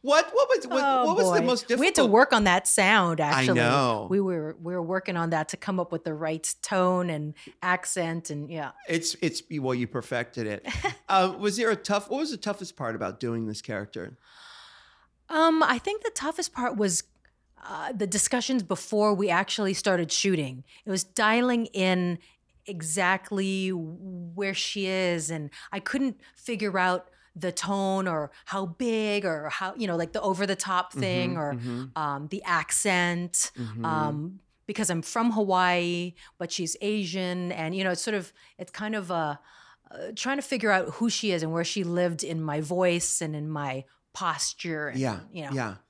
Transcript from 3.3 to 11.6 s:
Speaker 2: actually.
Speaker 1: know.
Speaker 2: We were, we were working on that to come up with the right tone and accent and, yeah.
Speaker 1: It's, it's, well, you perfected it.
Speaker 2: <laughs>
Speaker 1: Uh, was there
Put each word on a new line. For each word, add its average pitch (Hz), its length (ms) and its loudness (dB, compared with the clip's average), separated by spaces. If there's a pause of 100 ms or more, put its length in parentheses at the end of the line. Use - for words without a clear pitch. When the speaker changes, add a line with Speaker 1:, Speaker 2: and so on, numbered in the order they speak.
Speaker 2:
actually. 127 180 4
Speaker 1:
know. 120 500 4
Speaker 2:
We 196 120 2
were, 165 420 -2
we 170 120 -6
were 180 80 -2
working 185 340 -2
on 165 140 0
that 156 180 0
to - 80 -8
come 190 240 -2
up 175 100 -4
with 165 140 -4
the 160 100 -2
right 160 480 -4
tone 180 480 2
and 151 240 -4 (280)
accent 170 680 -2
and, 147 180 -6
yeah. 156 240 -8 (160)
Speaker 1:
It's, 165 320 -2
it's, 170 300 -2
well, 131 240 -2
you 123 140 0
perfected 120 580 -4
it. 104 260 -6
Speaker 2:
<laughs> - 40 -6 (320)
Speaker 1:
Uh, 185 300 4
was 202 180 0
there 226 140 2